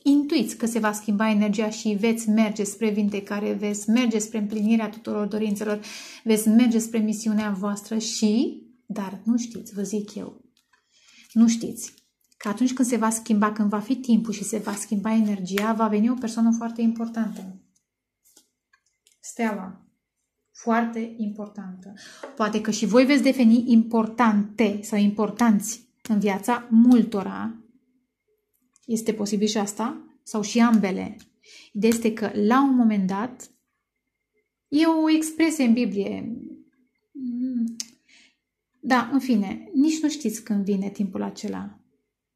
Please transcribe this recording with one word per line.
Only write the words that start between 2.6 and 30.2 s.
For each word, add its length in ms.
spre 260
vindecare, 600
veți 380
merge 280
spre 200
împlinirea 500
tuturor 380
dorințelor, 540
veți 240
merge 300
spre 200
misiunea 520
voastră 480
și, 640
dar 380
nu 120
știți, 380
vă 80
zic 320
eu, 300
nu 160
știți 460
că 120
atunci 240
când 160
se 80
va 140
schimba, 420
când 160
va 120
fi 160
timpul 360
și 120
se 140
va 160
schimba 380
energia, 600
va 160
veni 220
o 40
persoană 420
foarte 240
importantă. 840
Steaua. 640
Foarte 640
importantă. 800
Poate 240
că 100
și 160
voi 180
veți 180
deveni 500
importante 1080
sau 160
importanți 880
în 100
viața 520
multora. 840
Este 300
posibil 320
și 120
asta? 460